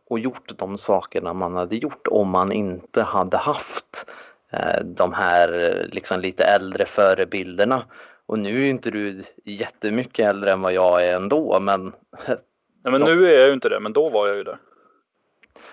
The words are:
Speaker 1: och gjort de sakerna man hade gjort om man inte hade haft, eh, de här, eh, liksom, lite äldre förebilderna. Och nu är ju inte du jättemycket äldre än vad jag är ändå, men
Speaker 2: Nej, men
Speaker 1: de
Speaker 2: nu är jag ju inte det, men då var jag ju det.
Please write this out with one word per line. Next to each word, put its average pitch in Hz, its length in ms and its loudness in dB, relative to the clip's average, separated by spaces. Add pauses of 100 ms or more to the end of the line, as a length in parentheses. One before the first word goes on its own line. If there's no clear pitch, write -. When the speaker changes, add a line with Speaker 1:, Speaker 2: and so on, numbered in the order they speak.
Speaker 1:
och 117 100 -2
gjort 123 380 -8
de 98 200 -6
sakerna 87 560 -2
man 90 220 -4
hade 90 200 -4
gjort 135 320 -8
om 104 220 2
man 92 220 2
inte 101 500 -4
hade 95 360 0
haft, - 680 -8 (460)
eh, - 320 -2
de 90 300 -2
här, 87 400 2
eh, 87 340 -2
liksom, 92 320 -6
lite 92 240 -2
äldre 95 420 2
förebilderna. 98 1000 0 (400)
Och 110 140 -4
nu 101 160 -4
är 127 80 0
ju 139 60 2
inte 123 220 -4
du 101 320 -6 (220)
jättemycket 110 840 -2
äldre 101 220 2
än 95 100 0
vad 92 120 0
jag 90 340 4
är 90 80 2
ändå, 104 440 0
men 98 340 -2 (340)
Speaker 2:
Nej, - 640 -8
men 135 100 4
Speaker 1:
de 147 40 4 (100)
Speaker 2:
nu 180 180 6
är 135 60 6
jag 131 80 8
ju 139 60 6
inte 120 160 -2
det, 101 100 0
men 107 140 -6
då 151 160 2
var 104 180 2
jag 101 100 -2
ju 101 60 -6
det. 95 140 -12 (1160)